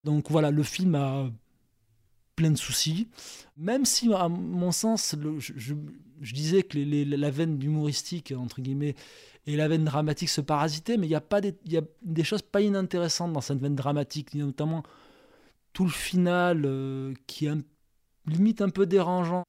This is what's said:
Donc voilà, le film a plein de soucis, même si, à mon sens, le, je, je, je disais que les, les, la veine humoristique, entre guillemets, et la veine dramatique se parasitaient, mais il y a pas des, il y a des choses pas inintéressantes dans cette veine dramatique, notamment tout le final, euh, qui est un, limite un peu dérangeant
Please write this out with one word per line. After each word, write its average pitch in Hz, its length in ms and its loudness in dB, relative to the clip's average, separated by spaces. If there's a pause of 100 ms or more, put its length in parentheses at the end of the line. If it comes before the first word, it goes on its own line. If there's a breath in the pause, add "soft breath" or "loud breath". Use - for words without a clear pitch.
Donc 151 260 0
voilà, 151 220 4
le 147 120 4
film 180 320 2
a 135 340 0 (1040)
plein 160 160 4
de 143 60 4
soucis, 160 500 -2 (500 loud breath)
même 233 280 2
si, 233 280 4
à 185 140 4
mon 175 440 0
sens, 220 420 0
le, 151 260 -4
je, - 160 -10
je, 131 200 -6 (460)
je 113 120 -10
disais 160 300 2
que 151 140 -6
les, 147 280 0
les, 143 120 0
la 147 120 0
veine 151 320 0
humoristique, 151 760 -2
entre 123 260 -8
guillemets, 139 340 -4 (500 loud breath)
et 147 100 -4
la 156 120 2
veine 160 160 2
dramatique 151 460 0
se - 120 -2
parasitaient, 156 560 0
mais 185 80 2
il 156 60 -2
y 156 40 2
a 151 60 0
pas 202 200 0
des, 196 120 -2 (120)
il 160 80 -4
y 165 40 2
a 151 40 4 (200)
des 165 220 0
choses 170 180 0
pas - 200 0
inintéressantes 180 720 0
dans 139 80 -2
cette 139 180 -2
veine 143 160 0
dramatique, 143 580 -4
notamment 151 500 -4 (920 loud breath)
tout 190 100 0
le 170 80 2
final, 175 760 2
euh, 135 480 -4 (140)
qui - 180 -6
est 147 40 0
un, 151 120 -2 (640)
limite 202 360 2
un 196 80 2
peu 190 160 2
dérangeant 180 640 2